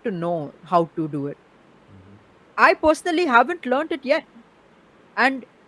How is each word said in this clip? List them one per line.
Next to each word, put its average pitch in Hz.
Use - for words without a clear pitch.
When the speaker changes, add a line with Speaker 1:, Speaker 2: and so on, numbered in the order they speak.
Speaker 1:
to 233
know 170
how 170
to 160
do 143
it. -
Speaker 2:
Mm-hmm. -
Speaker 1:
I 277
personally 320
haven't 254
learned 269
it -
yet. 285
And 254